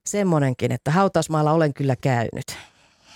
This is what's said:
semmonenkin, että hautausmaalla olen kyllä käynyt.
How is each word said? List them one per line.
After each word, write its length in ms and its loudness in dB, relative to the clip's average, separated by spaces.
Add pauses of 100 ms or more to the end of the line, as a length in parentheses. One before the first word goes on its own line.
semmonenkin, 640 0
että 200 -4
hautausmaalla 600 2
olen 220 2
kyllä 220 0
käynyt. 640 -4 (580)